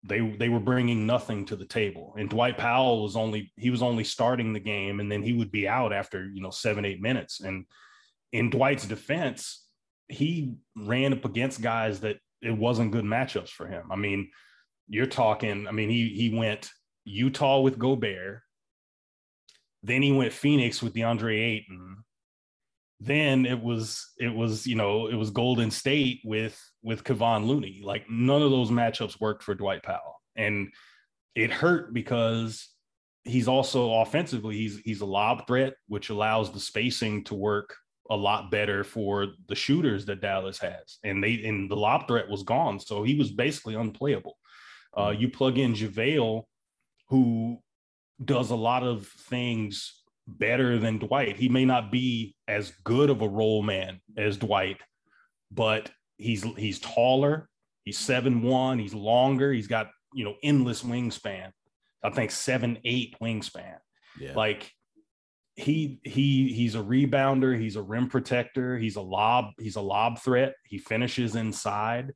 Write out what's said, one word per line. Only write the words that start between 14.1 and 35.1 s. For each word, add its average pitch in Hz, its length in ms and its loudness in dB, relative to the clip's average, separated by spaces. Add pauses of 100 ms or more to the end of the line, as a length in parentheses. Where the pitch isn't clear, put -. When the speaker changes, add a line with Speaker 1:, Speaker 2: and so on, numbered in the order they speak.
Speaker 1:
you're 110 200 -2
talking, 107 600 0
I 98 60 -8
mean, 107 180 -2
he, 117 200 2
he 107 260 0
went 110 340 -2 (340)
Utah 135 560 2
with 131 200 2
Gobert, 110 600 -2 (1400)
then 123 200 2
he 139 100 6
went 127 200 4
Phoenix 139 500 2
with 117 120 -4
DeAndre 113 460 0
Ayton. 101 640 -6 (960)
Then 135 440 4
it 123 160 0
was, 113 580 -4
it 117 160 -2
was, 110 320 -2
you 123 100 0
know, 107 320 2
it 117 60 -2
was 107 160 -2
Golden 117 400 2
State 131 540 0
with, 110 340 -4 (240)
with 113 220 -6
Kevon 113 420 2
Looney. 101 380 -2
Like, 101 240 -6
none 123 320 4
of 143 100 6
those 127 200 4
matchups 117 500 0
worked 107 220 -2
for 104 120 -4
Dwight 95 280 -4
Powell. - 380 -8 (160)
And 104 360 -2 (640)
it 117 160 2
hurt 170 420 2
because 113 760 -2 (560)
he's 120 240 2
also 127 460 2
offensively, 113 640 0
he's, 107 220 -4
he's 107 220 -6
a 101 60 -6
lob 104 400 0